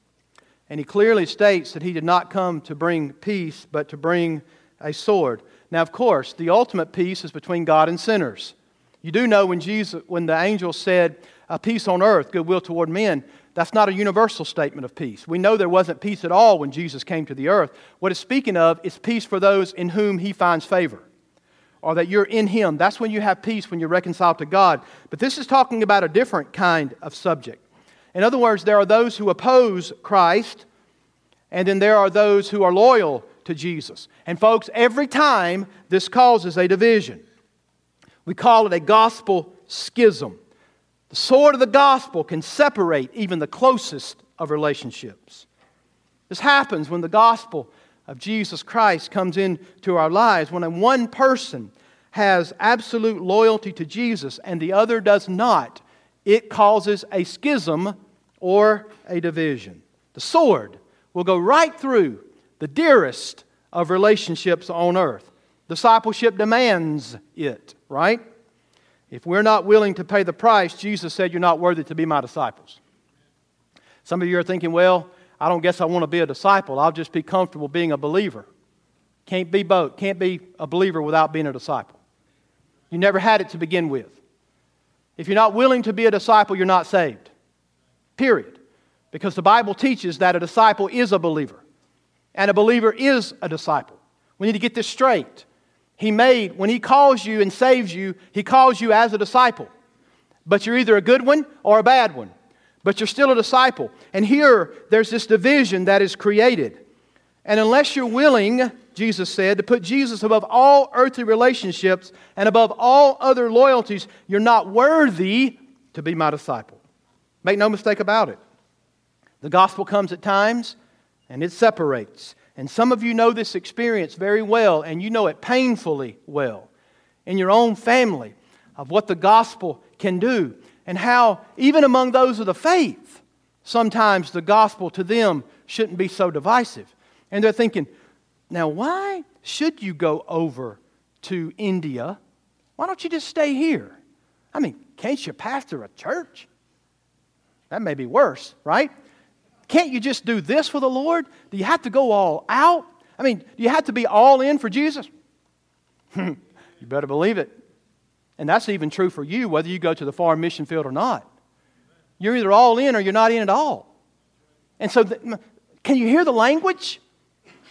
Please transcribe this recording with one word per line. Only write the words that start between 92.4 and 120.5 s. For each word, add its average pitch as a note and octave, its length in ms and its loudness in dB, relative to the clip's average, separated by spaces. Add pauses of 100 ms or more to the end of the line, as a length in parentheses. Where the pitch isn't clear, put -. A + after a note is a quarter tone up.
a G3 40 0
believer A3 380 2
is B3 500 -2
a F3+ 80 -6
disciple. D3+ 480 -6 (420)
We G3 80 -4
need A3+ 60 0
to G3+ 60 -6
get A#3 140 -4
this A#3 140 -6
straight. B3 580 -2 (500)
He G#3+ 140 -4
made, A3 480 2
when G3 120 -2
He A#3+ 100 -2
calls C4 460 4
you G#3+ 160 -2
and G3 120 0
saves B3 400 2
you, F#3+ 220 -8 (160)
He G#3 100 -4
calls B3+ 400 4
you A3+ 120 2
as A3 200 4
a G#3+ 40 -4
disciple. A#3+ 520 0 (760)
But G3+ 200 0
you're A#3 120 -2
either G#3+ 200 4
a G3 40 2
good B3 220 4
one C#4+ 220 2 (160)
or G#3 160 4
a G#3+ 60 2
bad A#3 320 2
one. G#2 160 -14 (520)
But G3 160 -2
you're G#3+ 80 -4
still C#4 220 2
a C4 60 4
disciple. B3 560 0 (220)
And G3 120 0
here, A#3+ 480 4 (160)
there's A3 200 2
this A3 180 -6
division G#3+ 580 2
that G3 160 4
is F#3+ 140 -2
created. G#3 640 0 (680)
And G#3+ 140 0
unless B3+ 360 2
you're C4 100 -2
willing, B3 640 2 (220)
Jesus F#3 360 -4
said, G3 280 0
to G3+ 60 -4
put A#3 180 0
Jesus A#3 420 -4
above G#3+ 260 2
all C4+ 440 6
earthly B3+ 300 0
relationships G#3+ 880 0 (240)
and G3+ 120 0
above A3 300 4
all C4+ 420 6
other B3+ 320 2
loyalties, A#3+ 560 2 (200)
you're G3 120 -2
not A3 280 4
worthy A#3+ 880 2 (360)
to D#3 100 -12
be E3 100 -4
my D#3+ 160 -2
disciple. C#3 500 -8 (640)
Make G3 140 0
no G#3 120 2
mistake G#3 300 -2
about G#3 300 0
it. F#2+ 80 -14 (1040)
The D3 80 -12
gospel F#3 360 2
comes G3 260 -2
at F3 100 -12
times, G#3 540 -2 (540)